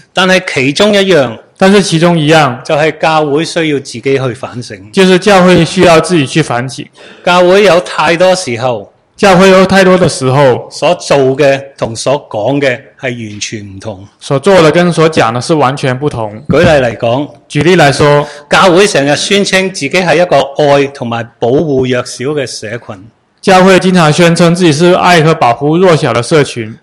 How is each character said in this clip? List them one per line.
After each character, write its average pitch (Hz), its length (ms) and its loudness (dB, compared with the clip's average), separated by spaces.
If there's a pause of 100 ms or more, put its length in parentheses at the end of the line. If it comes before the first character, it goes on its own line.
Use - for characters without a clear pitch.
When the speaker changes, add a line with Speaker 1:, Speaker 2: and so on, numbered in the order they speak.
(140)
Speaker 1:
但 185 140 0
係 185 140 2 (120)
其 139 200 -2
中 208 200 0
一 196 200 0
樣， 127 240 0 (200)
Speaker 2:
但 190 140 2
是 202 100 4
其 165 180 -2
中 175 180 2
一 151 160 0
樣， 151 300 0
Speaker 1:
就 165 120 -4
係 151 220 -2
教 156 280 0
會 147 180 -2
需 160 260 -4
要 143 100 -2
自 127 40 -10
己 120 180 -14
去 131 320 -2
反 117 300 -12
省。 101 300 -18
Speaker 2:
就 190 120 2
是 185 140 2
教 190 240 4
會 180 220 4
需 185 160 -4
要 170 180 4
自 165 160 -2
己 143 100 0
去 156 160 -2
反 127 260 -4
省。 - 160 -14 (400)
Speaker 1:
教 180 180 2
會 185 240 4
有 175 160 4
太 170 340 -4
多 185 180 2
時 131 240 -6
候， 117 320 -6 (280)
Speaker 2:
教 196 180 4
會 190 140 4
有 185 160 6
太 190 180 2
多 185 140 4
的 180 100 2
時 131 240 -4
候， 131 400 2
Speaker 1:
所 165 240 -2
做 - 220 -2 (180)
嘅 135 240 0 (180)
同 113 180 -6
所 131 180 -4 (160)
講 120 320 -4
嘅 127 180 -2 (200)
係 120 320 -10
完 104 80 -16
全 110 260 -10
唔 98 140 -18
同。 101 280 -14 (120)
Speaker 2:
所 139 200 -4
做 185 220 4
的 156 100 4
跟 175 220 2
所 160 160 2
講 120 240 -2
的 123 80 -4
是 165 140 -4
完 139 200 0
全 131 220 -4
不 143 120 -6
同。 110 220 -6 (160)
Speaker 1:
舉 135 120 0
例 175 60 2 (200)
嚟 113 120 -4
講， 127 300 -2 (220)
Speaker 2:
舉 147 140 -4
例 175 120 4
來 151 160 4
說， 147 360 2 (220)
Speaker 1:
教 180 220 2
會 190 160 4
成 147 180 -2
日 143 120 0
宣 202 260 -2
稱 190 280 -2
自 190 100 -12
己 139 80 -6
係 170 320 0
一 175 40 2
個 151 120 0 (260)
愛 143 240 2
同 135 200 -10
埋 117 200 -6 (120)
保 117 100 -2
護 135 420 0
弱 123 140 -2
小 - 200 -12 (140)
嘅 131 60 -4
社 - 240 -14
群。 107 360 -14 (360)
Speaker 2:
教 185 220 4
會 190 140 4
經 185 160 0
常 165 180 2
宣 170 240 2
稱 170 200 2
自 180 100 0
己 156 80 4
是 165 200 2
愛 180 280 2
和 156 140 2
保 127 180 0
護 147 240 -2
弱 180 180 4
小 139 160 -2
的 117 120 -2
社 151 200 0
群。 113 400 -8